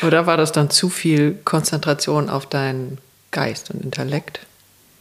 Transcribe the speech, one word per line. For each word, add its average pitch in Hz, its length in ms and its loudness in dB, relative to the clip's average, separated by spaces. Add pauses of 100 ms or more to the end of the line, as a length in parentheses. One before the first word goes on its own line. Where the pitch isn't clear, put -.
Oder 165 200 4
war 170 100 4
das 156 160 2
dann 147 180 4
zu - 180 2
viel 156 560 2
Konzentration 151 880 0
auf 135 160 -4
deinen 135 520 -4 (340)
Geist 131 400 -4
und - 100 -8
Intellekt? 139 560 -6 (640)